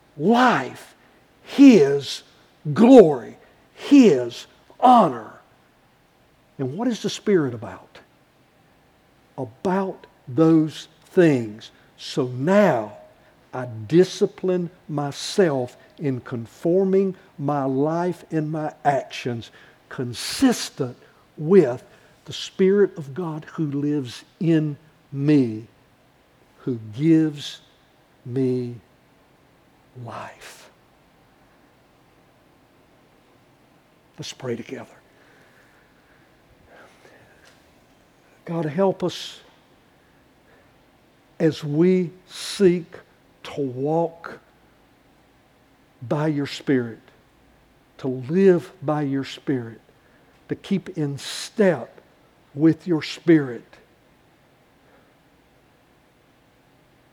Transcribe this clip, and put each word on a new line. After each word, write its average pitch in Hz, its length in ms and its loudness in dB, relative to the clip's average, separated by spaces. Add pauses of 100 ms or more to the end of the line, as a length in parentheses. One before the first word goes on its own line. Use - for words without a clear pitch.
(180)
life, 170 760 0 (500)
his 143 800 6 (500)
glory, 165 640 8 (380)
his 143 720 4 (340)
honor. 175 500 4 (1300)
And 131 180 -6
what 247 120 -4
is 214 120 -6
the 208 80 -4
Spirit 165 440 0
about? 107 460 -16 (1400)
About 185 680 -6 (220)
those 156 600 0 (160)
things. 123 680 0 (260)
So - 300 -6
now 131 680 0 (560)
I 127 140 -8 (200)
discipline 180 840 0 (200)
myself 143 880 -2 (200)
in 135 220 -4
conforming 185 960 -2 (240)
my 143 240 -2
life 156 680 -2
and 156 200 -4
my 156 220 -8 (100)
actions 123 680 -4 (380)
consistent - 1120 -4 (400)
with 151 460 4 (420)
the 135 80 -16
Spirit 196 640 0
of 139 160 -12
God 156 320 -8
who - 260 -8
lives 143 540 -6 (160)
in 156 360 0 (340)
me, 135 560 0 (920)
who 123 200 -8 (140)
gives 151 680 0 (640)
me 123 500 -4 (1300)
life. - 680 -18 (3500)
Let's - 160 -14
pray 123 220 -10
together. 117 320 -14 (3500)
God, 165 220 -6
help 180 360 -2
us - 380 -10 (2000)
as 156 240 -2
we 170 480 0 (160)
seek 180 580 0 (580)
to - 180 -10
walk 143 800 -6 (1700)
by 151 200 -2
your 143 180 -4
Spirit, 123 540 -4 (960)
to - 100 -8
live 160 640 2 (120)
by 151 180 -2
your 139 220 -4
Spirit, 120 580 -8 (680)
to 147 60 -6
keep - 420 -6
in 143 200 -6
step - 840 -4 (520)
with 156 340 2
your 160 140 -2
Spirit, 143 640 0 (3500)